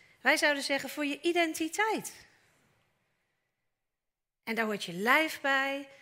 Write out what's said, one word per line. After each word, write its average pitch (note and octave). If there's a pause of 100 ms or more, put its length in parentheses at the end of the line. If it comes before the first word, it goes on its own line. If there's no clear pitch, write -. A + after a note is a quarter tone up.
(220)
Wij C#4+
zouden C#4+
zeggen C4+
voor D4
je C#4+
identiteit. E4 (2250)
En A3+
daar A3
hoort G#3
je F3+
lijf C4+
bij, C#4 (140)